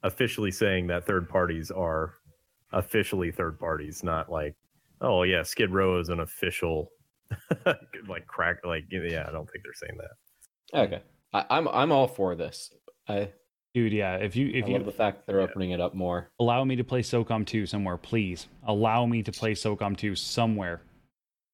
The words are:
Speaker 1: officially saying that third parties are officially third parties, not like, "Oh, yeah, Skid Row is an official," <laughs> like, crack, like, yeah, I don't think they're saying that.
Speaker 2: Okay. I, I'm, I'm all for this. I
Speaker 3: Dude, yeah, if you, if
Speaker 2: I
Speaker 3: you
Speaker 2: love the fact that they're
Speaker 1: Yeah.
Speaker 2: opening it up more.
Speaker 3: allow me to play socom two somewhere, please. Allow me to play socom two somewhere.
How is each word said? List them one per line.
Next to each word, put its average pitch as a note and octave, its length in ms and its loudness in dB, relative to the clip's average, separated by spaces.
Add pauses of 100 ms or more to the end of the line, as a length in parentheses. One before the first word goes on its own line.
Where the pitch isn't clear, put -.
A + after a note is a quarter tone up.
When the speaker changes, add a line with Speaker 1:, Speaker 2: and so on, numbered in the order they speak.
Speaker 1:
officially G#2 480 0
saying F#2 360 2
that F2 180 -2
third F#2 240 0
parties E2+ 420 0
are E2 440 -2 (580)
officially F#2 580 0
third E2 280 -4
parties, D#2 440 -4
not D#2+ 260 -2
like, D#2 260 -4 (440)
"Oh, G2 240 4
yeah, F2+ 200 4
Skid G2 280 0
Row F#2+ 280 4
is E2 100 -2
an E2+ 100 0
official," E2 720 -2 (400)
<laughs> - 340 -4 (420)
like, F2 200 -10
crack, F2 380 0
like, E2 260 -2
yeah, E2 360 -4
I D2+ 40 -10
don't D#2 180 -8
think - 140 -14
they're - 100 -14
saying - 260 -12
that. - 800 -10
Speaker 2:
Okay. F#2 220 0 (320)
I, G2+ 160 2
I'm, D3 200 2
I'm D3 220 2
all C3+ 160 6
for F#2 280 0
this. - 360 -8 (360)
I G2+ 220 0 (440)
Speaker 3:
Dude, A#2 180 4
yeah, F#2+ 260 0
if G2+ 180 -2
you, C3 180 2
if A#2+ 120 0
Speaker 2:
I - 20 -2
Speaker 3:
you G2 80 0
Speaker 2:
love G2+ 100 0
the G2+ 60 -4
fact G2+ 260 0
that - 80 -20
they're G2 160 4
Speaker 1:
Yeah. F#2 60 2
Speaker 2:
opening F2+ 240 -2
it F2+ 100 -2
up F2 140 -2
more. F2 340 -2 (100)
Speaker 3:
allow A#2+ 240 4
me C3 120 2
to B2 80 0
play B2+ 180 0
socom A2+ 420 0
two G#2+ 220 -2
somewhere, F#2+ 320 -2
please. G2 500 -2 (200)
Allow A2 400 4
me A#2 160 2
to G#2 80 -4
play A2 240 0
socom G2+ 420 0
two G2+ 180 -2
somewhere. G2+ 680 0 (720)